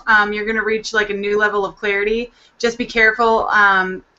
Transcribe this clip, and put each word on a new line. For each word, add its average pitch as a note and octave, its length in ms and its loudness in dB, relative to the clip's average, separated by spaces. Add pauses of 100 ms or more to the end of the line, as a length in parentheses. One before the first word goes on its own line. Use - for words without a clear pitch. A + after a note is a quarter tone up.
Um, G#3 260 2
you're G#3 140 -6
gonna A3 180 -2
reach, G#3+ 280 -4
like, G#3 180 0
a G3+ 40 -6
new G3+ 240 -2
level G#3 260 0
of E3+ 120 -6
clarity. G#3+ 560 -2 (260)
Just A#3 200 -2
be B3 80 -4
careful. A3+ 640 2
Um, F#3+ 560 2 (140)